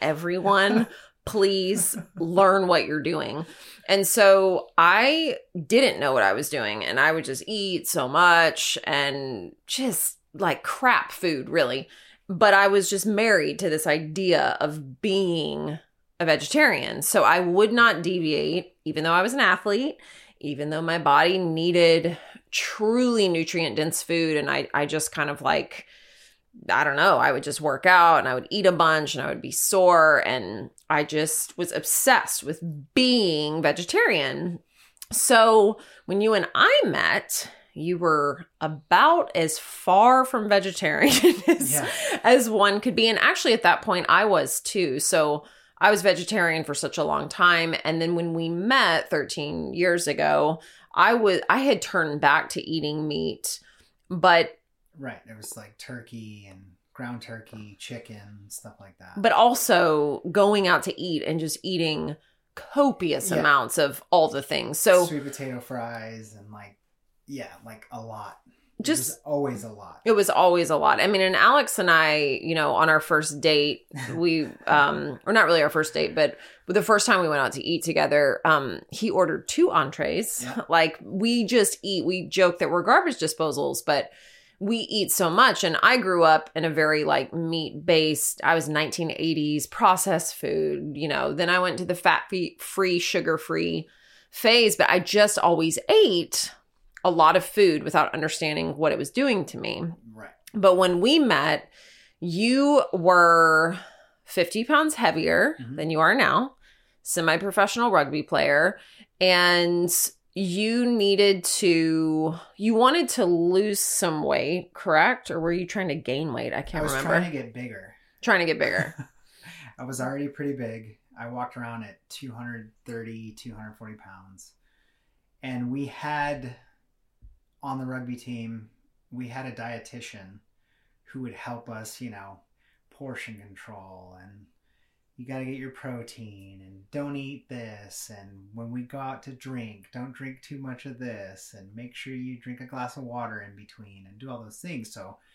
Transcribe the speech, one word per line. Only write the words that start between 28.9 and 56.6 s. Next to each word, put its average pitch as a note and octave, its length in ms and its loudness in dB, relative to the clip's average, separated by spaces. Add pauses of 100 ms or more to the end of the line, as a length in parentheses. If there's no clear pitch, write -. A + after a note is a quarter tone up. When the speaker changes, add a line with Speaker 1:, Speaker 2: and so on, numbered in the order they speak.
Speaker 1:
and C3 80 -6
I - 40 -6
would - 140 -8
be - 80 -12
sore. E3+ 760 4
And G#2 460 -6 (180)
I D3+ 140 0
just D3+ 560 -4
was E3+ 140 -6
obsessed - 720 0
with D#3 180 -10 (320)
being E3 680 0
vegetarian. E3 1000 -2 (500)
So A3 680 6 (260)
when G3 140 -2
you A3 140 2
and G3 200 0
I C5+ 300 4
met, - 640 -2 (220)
you E3+ 260 -4
were D#3 480 0 (140)
about F#3+ 760 2
as D#3+ 240 0
far A#3+ 680 4
from A#3 240 -4
vegetarian G3 960 2
<laughs> - 60 0
as, - 240 0
Speaker 2:
Yeah. - 160 -2 (340)
Speaker 1:
as A#3+ 260 6
one G3+ 320 2
could A#3+ 140 -2
be. A3+ 140 2
And A3 100 0
actually D#4 340 2
at A3+ 120 0
that E3+ 180 4
point, F3+ 260 -2
I F#3 160 4
was D#3+ 360 0
too. D3+ 400 -4
So D3+ 440 0 (340)
I G3+ 120 6
was G3+ 120 2
vegetarian F3 600 0
for D3 120 -8
such - 240 -6
a D#3 60 -2
long D3 240 -4
time. E3+ 540 2
And E3 180 -2
then E3 140 0
when E3+ 180 -4
we E3 160 -4
met F#3 640 0
thirteen D3+ 640 -6
years F3 320 0
ago, D3+ 540 0 (340)
I G#3 200 4
was, G3+ 260 2 (100)
I G#3 80 2
had C4+ 240 0
turned D#3 380 -4
back D3 300 2
to - 120 -8
eating D3+ 460 -6
meat, - 500 -6 (500)
but E3+ 480 2 (400)
Speaker 2:
Right. C3 300 -16
There A2+ 100 -20
was, G#2+ 200 -18
like, G#2+ 200 -20
turkey A2 720 -18
and F#2+ 140 -20 (300)